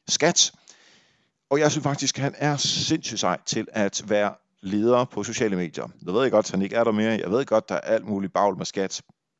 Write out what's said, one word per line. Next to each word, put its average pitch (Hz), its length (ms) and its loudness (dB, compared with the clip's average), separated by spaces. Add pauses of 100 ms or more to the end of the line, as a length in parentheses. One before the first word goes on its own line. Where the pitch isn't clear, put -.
Skat. - 440 2 (1000)
Og 143 80 4
jeg 151 120 6
synes 151 120 -2
faktisk, 139 360 -2
han 135 200 -2
er 143 180 0
sindssygt - 640 -4
sej 90 260 0
til 110 260 -4
at 101 340 -2
være 104 280 0 (280)
leder 110 420 2
på 104 200 -6
sociale 110 320 -2
medier. 82 320 -6 (180)
Jeg 90 80 -4
ved 123 160 2
godt, 104 200 4
han 95 120 -2
ikke 98 140 -4
er 117 80 2
der 113 80 2
mere. 107 180 2
Jeg 101 200 -2
ved 127 140 2
godt, 110 240 0
der 98 60 -2
er 82 60 -2
alt 107 260 -2
muligt 98 260 -4
bavl 95 240 2
med 92 100 -8
Skat. - 360 -4 (380)